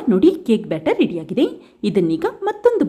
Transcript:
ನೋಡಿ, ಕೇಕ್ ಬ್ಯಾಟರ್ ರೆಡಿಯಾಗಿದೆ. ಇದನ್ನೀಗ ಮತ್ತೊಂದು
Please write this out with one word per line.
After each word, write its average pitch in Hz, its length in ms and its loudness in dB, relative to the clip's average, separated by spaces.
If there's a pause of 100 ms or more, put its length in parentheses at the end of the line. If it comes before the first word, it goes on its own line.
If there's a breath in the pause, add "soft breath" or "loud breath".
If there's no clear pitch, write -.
(120)
ನೋಡಿ, 202 180 4 (180)
ಕೇಕ್ 220 240 0
ಬ್ಯಾಟರ್ 165 300 -2
ರೆಡಿಯಾಗಿದೆ. 190 440 -2 (440 loud breath)
ಇದನ್ನೀಗ 165 360 0 (220)
ಮತ್ತೊಂದು 427 420 2